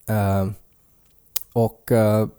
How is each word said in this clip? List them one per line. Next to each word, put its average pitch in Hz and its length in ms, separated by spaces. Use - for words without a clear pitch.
Eh, 98 360
och, - 380
eh, 107 360